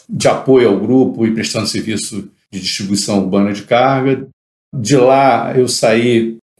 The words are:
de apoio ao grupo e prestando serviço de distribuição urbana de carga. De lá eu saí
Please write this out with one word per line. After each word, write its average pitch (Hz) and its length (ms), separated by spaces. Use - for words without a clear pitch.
de - 200
apoio 123 420
ao 95 100
grupo 113 460
e 110 40
prestando 110 360
serviço 104 640
de 98 80
distribuição 98 600
urbana 101 340
de - 120
carga. 131 600
De 139 220
lá 131 580
eu 127 140
saí 113 680